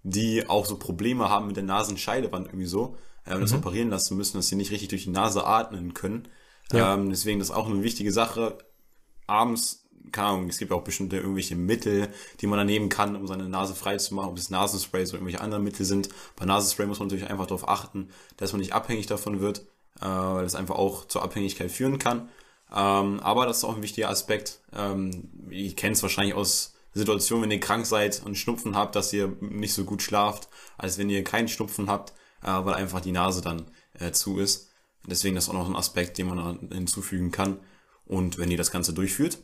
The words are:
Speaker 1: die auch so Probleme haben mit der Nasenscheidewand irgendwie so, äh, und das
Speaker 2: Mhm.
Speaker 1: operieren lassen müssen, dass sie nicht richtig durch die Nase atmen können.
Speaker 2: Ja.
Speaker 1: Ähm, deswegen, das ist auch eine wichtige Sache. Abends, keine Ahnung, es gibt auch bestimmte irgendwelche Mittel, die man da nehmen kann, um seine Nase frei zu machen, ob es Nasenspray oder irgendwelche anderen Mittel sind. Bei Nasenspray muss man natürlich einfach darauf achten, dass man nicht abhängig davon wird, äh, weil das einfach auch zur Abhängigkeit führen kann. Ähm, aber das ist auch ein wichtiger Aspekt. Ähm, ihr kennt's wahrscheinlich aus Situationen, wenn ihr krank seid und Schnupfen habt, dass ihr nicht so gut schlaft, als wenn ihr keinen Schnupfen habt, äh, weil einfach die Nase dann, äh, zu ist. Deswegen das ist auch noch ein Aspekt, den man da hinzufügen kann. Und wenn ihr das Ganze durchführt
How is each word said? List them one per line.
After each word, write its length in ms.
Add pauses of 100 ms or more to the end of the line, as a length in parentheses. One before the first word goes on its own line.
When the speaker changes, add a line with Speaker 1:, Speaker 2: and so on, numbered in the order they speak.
Speaker 1:
die 460
auch 160
so 120
Probleme 520
haben 180
mit 80
der 80
Nasenscheidewand 840
irgendwie 180
so, 320 (280)
äh, 100
und 60
das 100
Speaker 2:
Mhm. 80
Speaker 1:
operieren 300
lassen 280
müssen, 200
dass 100
sie 80
nicht 160
richtig 180
durch 140
die 80
Nase 340
atmen 480
können. 340 (440)
Speaker 2:
Ja. 240
Speaker 1:
Ähm, 140
deswegen, 300
das 100
ist 60
auch 120
eine 160
wichtige 280
Sache. 460 (720)
Abends, 600 (240)
keine 180
Ahnung, 200
es 80
gibt 140
auch 120
bestimmte 340
irgendwelche 380
Mittel, 540 (320)
die 60
man 100
da 80
nehmen 240
kann, 260
um 120
seine 200
Nase 280
frei 220
zu 180
machen, 140
ob 80
es 120
Nasenspray 540
oder 100
irgendwelche 280
anderen 220
Mittel 220
sind. 240 (260)
Bei 100
Nasenspray 420
muss 120
man 80
natürlich 220
einfach 180
darauf 220
achten, 400 (280)
dass 140
man 80
nicht 140
abhängig 320
davon 340
wird, 200 (420)
äh, 40
weil 380
das 120
einfach 200
auch 320
zur 160
Abhängigkeit 480
führen 280
kann. 300 (440)
Ähm, 460
aber 260
das 140
ist 60
auch 100
ein 80
wichtiger 260
Aspekt. 520 (120)
Ähm, 560 (200)
ihr 260
kennt's 260
wahrscheinlich 320
aus 400 (200)
Situationen, 500
wenn 80
ihr 80
krank 260
seid 400
und 120
Schnupfen 380
habt, 200
dass 180
ihr 260
nicht 340
so 120
gut 160
schlaft, 480 (280)
als 200
wenn 120
ihr 140
keinen 240
Schnupfen 420
habt, 220 (320)
äh, 40
weil 260
einfach 280
die 100
Nase 300
dann, 260 (320)
äh, 120
zu 280
ist. 300 (360)
Deswegen 300
das 100
ist 40
auch 40
noch 160
ein 60
Aspekt, 420
den 100
man 100 (320)
da 60
hinzufügen 560
kann. 280 (460)
Und 320
wenn 140
ihr 60
das 140
Ganze 220
durchführt 500